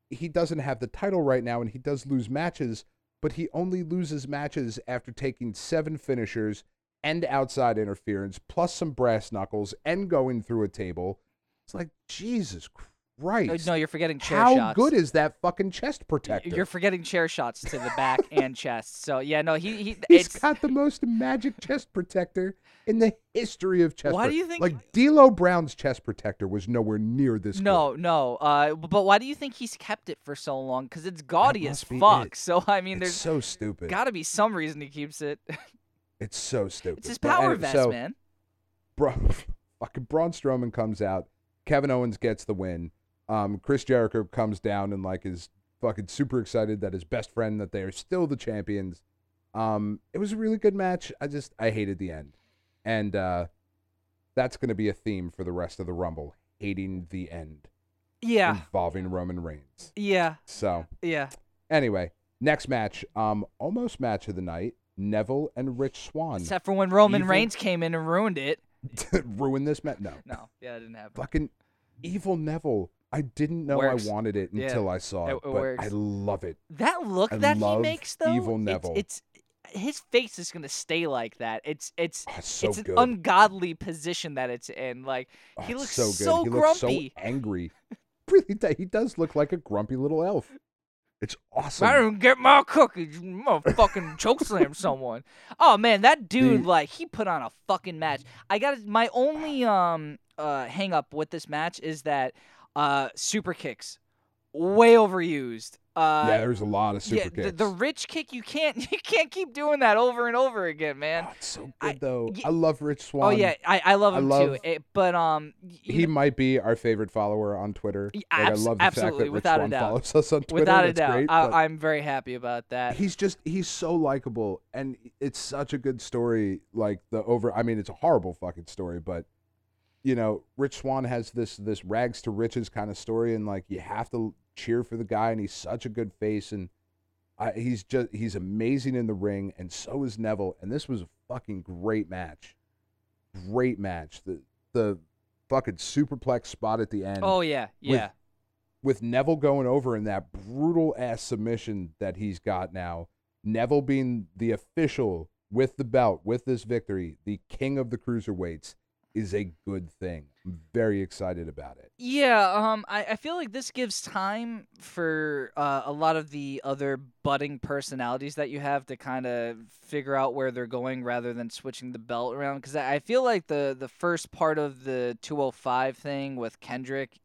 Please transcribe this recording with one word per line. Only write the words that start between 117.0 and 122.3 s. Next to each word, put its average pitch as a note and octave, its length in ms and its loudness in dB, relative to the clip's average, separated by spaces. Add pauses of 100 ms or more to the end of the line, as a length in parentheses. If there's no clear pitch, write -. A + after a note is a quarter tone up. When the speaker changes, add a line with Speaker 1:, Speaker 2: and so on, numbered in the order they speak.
Speaker 1:
follower G#2 460 0
on G2+ 160 -4
Twitter. G2+ 400 -4
Speaker 2:
Y-, G#3 80 -8 (100)
Speaker 1:
Like, D#3+ 160 4
I G#3 40 6
Speaker 2:
abs-, G#2+ 140 0
Speaker 1:
love - 120 2
the F3 80 4
fact F3+ 120 2
Speaker 2:
absolutely, - 200 0
Speaker 1:
that A#2 80 2
Rich - 80 -2
Speaker 2:
without D#3+ 260 4
a - 40 2
Speaker 1:
Swann B2 80 -2
Speaker 2:
doubt. B2+ 180 0
Speaker 1:
follows B2 260 -4
us D#3 180 4
on C#3+ 100 2
Twitter. D#3+ 180 0
Speaker 2:
Without F#3 240 8
a - 20 4
Speaker 1:
That's E3 120 0
Speaker 2:
doubt. C#3+ 120 4
Speaker 1:
great, C3+ 200 2
Speaker 2:
I, E3 160 8
Speaker 1:
but - 60 0
Speaker 2:
I'm D#3+ 240 4
very D3+ 240 0
happy C3+ 340 -4